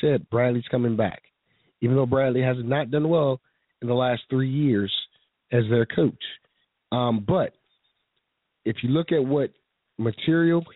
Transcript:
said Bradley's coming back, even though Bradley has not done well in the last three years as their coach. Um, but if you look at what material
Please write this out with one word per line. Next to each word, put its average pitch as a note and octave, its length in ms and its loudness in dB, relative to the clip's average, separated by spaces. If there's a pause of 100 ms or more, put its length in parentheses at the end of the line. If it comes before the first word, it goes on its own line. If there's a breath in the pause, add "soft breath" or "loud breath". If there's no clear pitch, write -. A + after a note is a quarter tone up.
said D3 300 0
Bradley's B2 400 0
coming A#2+ 260 0
back, G#2+ 260 -2 (580)
even B2 160 2
though C3+ 100 2
Bradley C3 340 2
has B2+ 200 0
not B2 300 -4
done D3+ 200 0
well C#3+ 300 2 (420)
in A#2+ 60 -4
the B2 60 2
last B2 360 0
three C3 180 0
years B2+ 420 0 (600)
as A#2+ 180 2
their A#2 160 2
coach. - 300 0 (800)
Um, A#2 340 -2
but E3+ 260 0 (1120)
if A2 180 -4
you A#2+ 80 -2
look D#3+ 220 0
at D3 120 2
what C3+ 260 -2 (480)
material E3 640 0 (120)